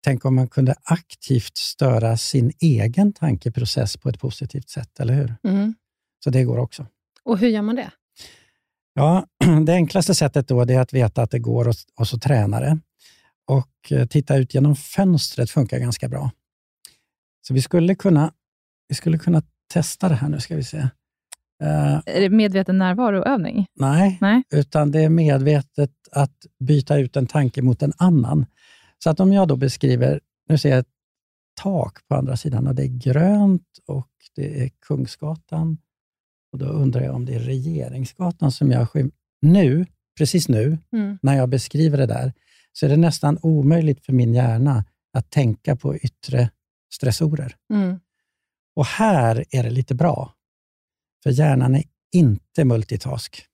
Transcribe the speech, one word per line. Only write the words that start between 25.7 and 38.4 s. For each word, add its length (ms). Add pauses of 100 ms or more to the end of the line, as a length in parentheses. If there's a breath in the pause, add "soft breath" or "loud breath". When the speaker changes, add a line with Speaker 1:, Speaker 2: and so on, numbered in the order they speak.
Speaker 1:
att 340 (140)
byta 380
ut 180
en 100
tanke 360
mot 200
en 140
annan. 500 (580 soft breath)
Så 60
att 100
om 120
jag 160
då 80
beskriver, 640 (280)
nu 100
ser 120
jag 80
ett 80 (760)
tak 460
på 60
andra 220
sidan 300
och 80
det 80
är 160
grönt 640 (240)
och 220 (280)
det 280
är 60 (160)
Kungsgatan. 920 (760)
Och 60
då 80
undrar 360
jag 120
om 100
det 100
är 60
Regeringsgatan 1120